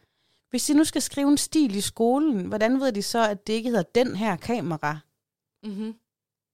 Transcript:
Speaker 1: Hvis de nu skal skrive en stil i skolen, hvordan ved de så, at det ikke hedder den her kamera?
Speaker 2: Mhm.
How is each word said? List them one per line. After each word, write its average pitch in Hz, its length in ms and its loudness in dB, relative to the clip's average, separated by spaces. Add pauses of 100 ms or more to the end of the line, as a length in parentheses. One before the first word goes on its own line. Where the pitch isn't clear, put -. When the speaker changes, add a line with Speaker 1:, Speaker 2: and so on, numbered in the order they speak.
(500)
Speaker 1:
Hvis 247 160 -4
de 302 80 2
nu 294 100 6
skal 302 180 -2
skrive - 300 -2
en 294 60 6
stil 277 380 0
i 202 60 -2
skolen, 240 640 0
hvordan 214 340 0
ved 262 120 0
de 202 120 -4
så, 233 260 0
at 202 180 -6
det 214 60 -2
ikke 226 160 -2
hedder 214 140 2 (120)
den 240 200 2
her 196 200 -2
kamera? 156 640 -4 (640)
Speaker 2:
Mhm. 214 320 -10 (580)